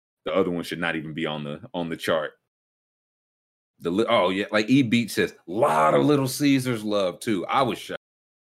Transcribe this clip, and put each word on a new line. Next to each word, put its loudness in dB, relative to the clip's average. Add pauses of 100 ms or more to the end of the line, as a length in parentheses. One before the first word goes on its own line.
(260)
The -4
other 2
one -4
should -8
not -2
even -8
be -4
on -6
the, -10 (120)
on -4
the -6
chart. -2 (1500)
The -4
li-, 0
oh 4
yeah, -2
like 0
E 6
Beat 0
says, -2 (100)
"Lot 2
of 4
Little 2
Caesars 0
love -2
too." -2
I 2
was 0
shocked. -12 (600)